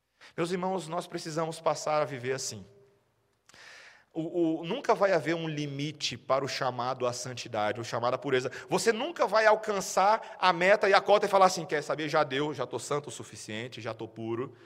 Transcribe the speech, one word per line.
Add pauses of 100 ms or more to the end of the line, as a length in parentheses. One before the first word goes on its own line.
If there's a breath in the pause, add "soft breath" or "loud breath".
(360 loud breath)
Meus
irmãos,
nós
precisamos
passar
a
viver
assim. (1500 loud breath)
O,
o,
nunca
vai
haver
um
limite
para
o
chamado
à
santidade,
o
chamado
à
pureza. (200 loud breath)
Você
nunca
vai
alcançar
a
meta
e
a
cota
e
falar
assim,
"Quer
saber,
já
deu,
já
tô
santo
o
suficiente,
já
tô
puro. (100)